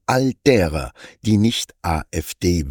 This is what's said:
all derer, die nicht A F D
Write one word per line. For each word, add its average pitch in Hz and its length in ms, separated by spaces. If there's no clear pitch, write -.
all 131 260
derer, 87 460
die 107 120
nicht 110 460
A 80 280
F - 220
D 87 280